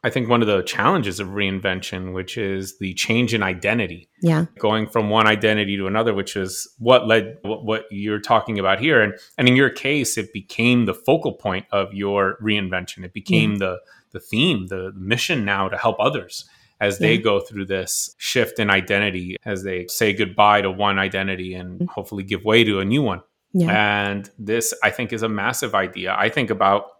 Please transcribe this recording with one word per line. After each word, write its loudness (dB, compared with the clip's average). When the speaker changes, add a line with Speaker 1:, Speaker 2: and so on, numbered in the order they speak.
Speaker 1:
I 2
think, -2
one 4
of 4
the 4
challenges 0
of -6
reinvention, -4
which -8
is -6
the -6
change 0
in 0
identity. -2
Speaker 2:
Yeah. 2
Speaker 1:
Going 0
from 0
one 6
identity 2
to -4
another, 0
which -6
is -6
what 6
led, 2
what, -6
what -2
you're -4
talking 0
about 2
here. 4
And, 0
and 4
in 6
your 6
case, -2
it -6
became 0
the -2
focal 0
point -4
of -2
your 0
reinvention. -4
It -16
became 0
Speaker 2:
Yeah. -4
Speaker 1:
the, -4
the -12
theme, -2
the -8
mission -2
now 0
to -6
help 0
others -2
as 0
they 4
Speaker 2:
Yeah. 0
Speaker 1:
go 2
through -10
this -6
shift -2
in 0
identity, 0
as -4
they -6
say 0
goodbye 4
to 0
one 0
identity -4
and -12
Speaker 2:
Mm. -2
Speaker 1:
hopefully -10
give -4
way 6
to 0
a -2
new 0
one. -4
Speaker 2:
Yeah. 2
Speaker 1:
And -8
this, -4
I 4
think, -6
is -4
a -2
massive -2
idea. -2
I 2
think -2
about 2